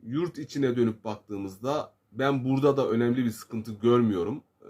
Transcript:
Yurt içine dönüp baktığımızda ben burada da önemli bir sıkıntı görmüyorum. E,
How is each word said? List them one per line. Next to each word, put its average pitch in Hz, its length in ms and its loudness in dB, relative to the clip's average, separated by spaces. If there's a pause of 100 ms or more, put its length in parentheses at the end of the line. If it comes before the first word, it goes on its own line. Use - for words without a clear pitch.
Yurt 151 360 -6
içine 139 380 -2
dönüp 113 280 0
baktığımızda 104 920 -8 (180)
ben 135 320 0
burada 135 320 4
da 131 120 2
önemli 120 360 2
bir 117 60 0
sıkıntı 110 420 -10
görmüyorum. 113 720 2 (180)
E, - 100 -20